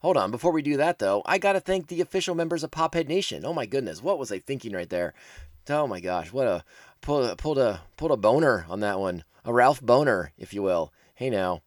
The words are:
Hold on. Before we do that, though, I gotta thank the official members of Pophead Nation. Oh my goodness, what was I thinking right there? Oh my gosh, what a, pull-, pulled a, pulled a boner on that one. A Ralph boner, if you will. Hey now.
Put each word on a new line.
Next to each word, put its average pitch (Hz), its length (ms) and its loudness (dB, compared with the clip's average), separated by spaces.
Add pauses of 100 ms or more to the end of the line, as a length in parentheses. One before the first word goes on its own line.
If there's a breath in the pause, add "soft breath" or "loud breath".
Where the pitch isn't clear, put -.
Hold 180 160 2
on. 98 140 2
Before 123 200 0
we 160 120 0
do 143 160 0
that, 143 200 2
though, 101 280 2
I 185 100 0
gotta 196 240 2
thank 190 280 -4
the 170 120 -6
official 180 340 -2
members 165 300 -2
of 156 60 -8
Pophead 160 360 -2
Nation. 147 380 -4
Oh 143 80 -4
my 147 140 -4
goodness, 101 360 -4
what 175 160 0
was 127 140 -6
I 95 60 -6
thinking 120 340 -8
right 90 160 -6
there? 87 240 -4 (560 loud breath)
Oh 147 180 0
my 95 140 -6
gosh, 87 320 -4
what 131 140 0
a, 87 180 0 (380 loud breath)
pull-, 131 340 0
pulled 151 220 -2
a, 107 240 2 (160)
pulled 156 140 0
a 131 40 2
boner 113 500 4
on 90 140 -6
that 101 180 -2
one. 90 260 -4 (200 soft breath)
A 117 80 -4
Ralph 123 300 4
boner, 120 560 4
if - 160 -16
you 101 80 -4
will. 87 280 0 (260 soft breath)
Hey 131 120 -4
now. 92 380 -2